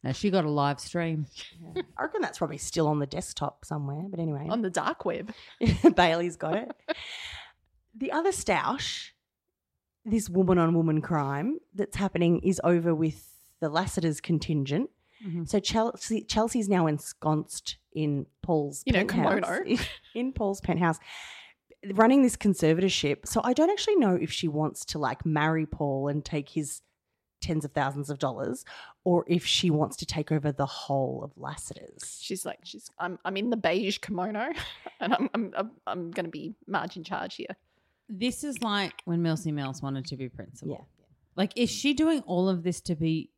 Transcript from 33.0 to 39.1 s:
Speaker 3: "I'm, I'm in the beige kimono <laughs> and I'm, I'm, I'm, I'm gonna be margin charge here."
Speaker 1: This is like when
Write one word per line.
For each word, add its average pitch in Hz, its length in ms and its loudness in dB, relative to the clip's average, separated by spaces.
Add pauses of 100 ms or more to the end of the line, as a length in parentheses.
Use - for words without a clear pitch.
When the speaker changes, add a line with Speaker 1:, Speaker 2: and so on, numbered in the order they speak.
Speaker 3:
"I'm, 180 240 -4
I'm 190 120 -4
in 220 140 0
the 240 60 2
beige 190 420 0
kimono 214 520 -4 (240)
<laughs> - 260 -16
and 214 120 0
I'm, 277 220 0
I'm, 233 220 -4
I'm, 220 140 -4 (180)
I'm 170 240 -6
gonna 170 160 -4
be 160 260 -10 (140)
margin 175 340 -6
charge - 320 -8
here." - 220 -12 (520)
Speaker 1:
This 233 360 -4
is 269 180 -6
like 202 440 -2
when 170 180 0